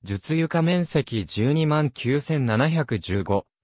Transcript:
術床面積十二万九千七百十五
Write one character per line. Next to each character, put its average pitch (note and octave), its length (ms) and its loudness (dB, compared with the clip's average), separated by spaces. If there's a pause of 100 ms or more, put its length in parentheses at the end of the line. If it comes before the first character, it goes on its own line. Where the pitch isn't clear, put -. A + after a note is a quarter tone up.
術 G2+ 320 -4
床 E3 240 0
面 F3 240 2
積 A#2+ 400 -2
十 A#2 300 0
二 D#3+ 100 2
万 D3+ 260 2
九 C3+ 300 -2
千 C#3+ 240 -2
七 A#2 240 2
百 D3+ 300 0
十 F#2 260 -2
五 G2 220 0 (180)